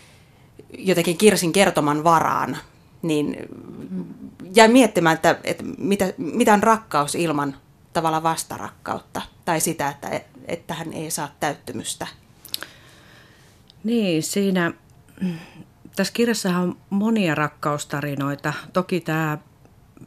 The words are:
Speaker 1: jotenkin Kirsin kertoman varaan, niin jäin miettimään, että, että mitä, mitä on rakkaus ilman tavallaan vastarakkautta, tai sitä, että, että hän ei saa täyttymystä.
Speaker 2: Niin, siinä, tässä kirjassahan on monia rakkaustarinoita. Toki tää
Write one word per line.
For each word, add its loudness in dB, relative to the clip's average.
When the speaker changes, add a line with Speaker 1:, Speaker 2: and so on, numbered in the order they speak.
Speaker 1:
jotenkin 0
Kirsin 4
kertoman 4
varaan, 2
niin 0
jäin 8
miettimään, 6
että, 2
että -4
mitä, 0
mitä 2
on 4
rakkaus 0
ilman -2
tavallaan 0
vastarakkautta, -6
tai 0
sitä, -2
että, -8
että -8
hän -10
ei -10
saa -6
täyttymystä. -8
Speaker 2:
Niin, 2
siinä, 0
tässä -2
kirjassahan 0
on -2
monia 2
rakkaustarinoita. -4
Toki -2
tää -2